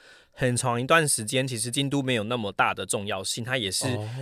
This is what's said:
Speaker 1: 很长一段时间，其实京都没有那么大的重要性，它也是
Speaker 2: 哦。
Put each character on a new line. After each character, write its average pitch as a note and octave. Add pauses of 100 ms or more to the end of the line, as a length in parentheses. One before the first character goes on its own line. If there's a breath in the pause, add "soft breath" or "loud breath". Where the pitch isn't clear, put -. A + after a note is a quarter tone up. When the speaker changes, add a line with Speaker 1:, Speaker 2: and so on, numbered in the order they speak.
(320 soft breath)
Speaker 1:
很 B2
长 A#2+
一 B2+
段 D#3+
时 A2+
间， C3
其 B2
实 A#2+
京 C#3
都 C#3
没 B2+
有 A2
那 B2
么 G2+
大 A2+
的 F#2+
重 G2
要 G2
性， -
它 B2+
也 G2
是 -
Speaker 2:
哦。 A2 (140)